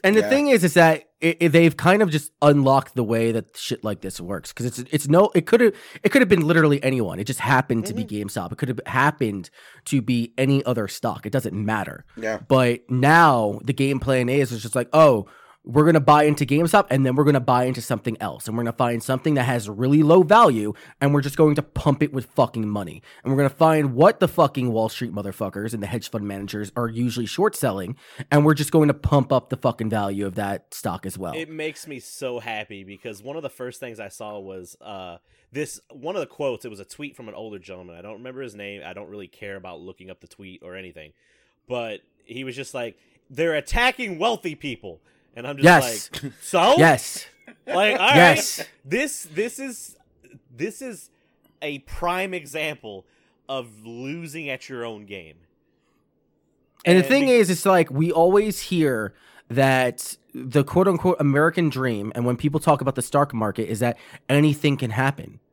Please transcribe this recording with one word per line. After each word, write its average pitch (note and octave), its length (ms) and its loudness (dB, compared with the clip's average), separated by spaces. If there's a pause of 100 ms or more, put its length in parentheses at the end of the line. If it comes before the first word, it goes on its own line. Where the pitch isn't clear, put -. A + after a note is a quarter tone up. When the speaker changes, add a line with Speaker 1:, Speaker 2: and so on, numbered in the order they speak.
Speaker 1:
And G3 120 4
the A3 60 6
Speaker 2:
Yeah. G#3 80 -2
Speaker 1:
thing C#4+ 200 2
is, A3 160 4
is F3 100 2
that D#3+ 340 4 (140)
it, E3 180 0
it, E3+ 100 4
they've E3 240 6
kind F#3+ 280 4
of F3+ 80 2
just D3 200 -4 (120)
unlocked C#3 520 4
the B2+ 100 -2
way A2+ 280 0
that - 240 -6
shit - 260 -8
like G#2+ 200 -6
this F#2+ 180 -12
works. F2+ 320 -10
'Cause A#2 140 -6
it's, B2 120 -6 (120)
it's C#3+ 180 -4
no, F3+ 260 6
it E3 120 2
could've, A3+ 280 4 (280)
it G3+ 80 2
could've B3+ 180 4
been F3 180 4
literally D#3 380 4
anyone. A2+ 340 -2
It G#2 60 -4
just C3 160 -6
happened B2 460 0
to G#2 80 -8
be A2 100 -6
Speaker 3:
Mm-hmm. G#2 240 -8
Speaker 1:
GameStop. F#2 240 -8
It - 60 -14
could've B2 260 -6
happened B2+ 640 -2 (380)
to C3+ 160 0
be A#2 340 -2
any C3+ 300 2
other A2+ 220 -2
stock. - 360 -6
It G#2+ 80 -8
doesn't A#2+ 220 -4
matter. G#2 500 -6 (140)
Speaker 2:
Yeah. A2 280 -6
Speaker 1:
But B2 440 2
now B2+ 760 4
the C3+ 80 -4
game C3+ 260 0
plan B2 300 0
is, C3 240 0
it's A2 100 -10
just A2+ 120 -10
like, B2 180 -4
"Oh, C#3+ 340 6 (400)
we're D3 200 4
gonna E3 120 6
buy D3 260 6
into D3+ 200 2
GameStop, E3+ 460 2
and C3+ 160 2
then B2+ 100 0
we're D3 80 2
gonna C#3+ 160 4
buy B2 240 2
into B2+ 160 -4
something A2+ 400 -6
else. F#2+ 260 -10
And A2 80 -8
we're A#2 100 -4
gonna A#2 120 -6
find A#2+ 260 -2
something C3+ 300 -2
that C3+ 120 0
has A#2+ 220 -2
really B2+ 360 2
low E3+ 200 6
value, D3 520 4 (260)
and C#3+ 140 2
we're C#3+ 80 2
just C#3 160 -6
going D3+ 160 6
to D3 80 -2
pump - 400 -2
it D3 100 -2
with C3 140 -8
fucking A2+ 420 -2
money. G2+ 340 -8 (200)
And C3+ 100 -2
we're C3+ 60 0
gonna C#3 100 2
find D3+ 460 2
what D#3 260 4
the F3 80 2
fucking C3+ 460 0
Wall A2 160 0
Street A2+ 240 -10
motherfuckers G2+ 580 -8
and G#2+ 100 -8
the G2+ 40 -8
hedge G2+ 240 -8
fund G#2 180 -8
managers G2+ 480 -10
are A#2+ 140 -4
usually A#2 340 -4
short G3 320 -2
selling, G#2 400 -4 (340)
and D3 140 6
we're D#3 80 6
just C#3+ 200 -2
going D#3 160 6
to C#3+ 60 2
pump - 380 0
up B2+ 160 0
the B2+ 80 -4
fucking A#2 320 -4
value G2+ 380 -4
of F#2 80 -8
that G2+ 400 -8
stock F2+ 320 -8
as F#2+ 100 -12
well." F#2 160 -10
Speaker 3:
It D#3+ 160 -10
makes D#3 380 -12
me C#3+ 120 -14
so B2 420 -10
happy G#2+ 440 -12
because G2+ 380 -16
one C#3 140 -14
of E3 60 -12
the C#3+ 60 -10
first B2+ 320 -14
things A#2 180 -16
I G#2 100 -14
saw G#2 300 -14
was, F#2+ 440 -16
uh, F#2 340 -16 (340)
this, C#3 300 -12 (100)
one D3 240 -14
of G3 60 -6
the C#3 60 -8
quotes. A#2 400 -8
It - 20 -14
was G2+ 120 -18
a G2 40 -18
tweet - 320 -18
from A#2+ 100 -20
an G#2 80 -18
older G#2+ 240 -16
gentleman. F2+ 380 -20
I F2 60 -20
don't G#2 160 -18
remember B2+ 240 -16
his A2+ 120 -14
name. G2+ 300 -14
I F2 80 -16
don't F#2+ 160 -16
really G2 200 -18
care G2 280 -16
about F2+ 240 -16
looking F#2 300 -20
up F2+ 100 -20
the E2 80 -20
tweet F#2 340 -20
or F2+ 140 -16
anything. E2 380 -18 (520)
But A#2 340 -8 (260)
he B2+ 180 -14
was B2+ 100 -12
just C3 200 -16
like, A#2 240 -10 (320)
"They're D#3 240 -2
attacking A#3 640 -2
wealthy F#3+ 360 -4
people." A2 460 -12 (360)
And A#2+ 120 -12
I'm C#3+ 80 -10
just C#3 80 -2
Speaker 1:
Yes. B2+ 460 4 (120)
Speaker 3:
like, C#3 100 -12 (100)
"So?" F#3 360 4
Speaker 1:
Yes. - 480 2 (400)
Speaker 3:
Like, G#3 320 0
all F#3+ 80 0
right. C#4 100 4
Speaker 1:
Yes. - 480 6 (200)
Speaker 3:
This, A#3 400 -4 (100)
this G#3+ 240 -6
is, C4 380 -14 (600)
this G3+ 240 -10
is B3 300 -16 (500)
a C#3+ 200 -10
prime F#3 540 -6
example C#3+ 720 -10 (440)
of A2+ 360 -12
losing C#3+ 640 -12
at B2+ 200 -10
your A#2+ 160 -10
own G#2+ 220 -14
game. F2 280 -16 (1500)
Speaker 1:
And F3 140 4
the - 20 4
Speaker 3:
And E3+ 80 -2
Speaker 1:
thing C#4 180 2
Speaker 3:
be- B3+ 60 2
Speaker 1:
is, G#3+ 180 2
it's F3 160 -4
like, F#3 240 2
we D#3 220 -4
always F#3+ 480 0
hear C3 520 -4 (360)
that B2+ 680 0 (180)
the C3 280 -2
quote F3+ 240 2
unquote F3+ 320 0
American D3+ 500 2
dream, A#2+ 460 -4
and A#2+ 100 -4
when B2 120 0
people D3 240 -2
talk D3 200 2
about C3 140 -4
the B2 80 -6
stock C#3+ 320 -2
market, G#2+ 340 -4
is G#2+ 120 -4
that A#2+ 160 -2 (320)
anything C#3+ 480 2
can B2 140 -6
happen. C3 500 -6 (120)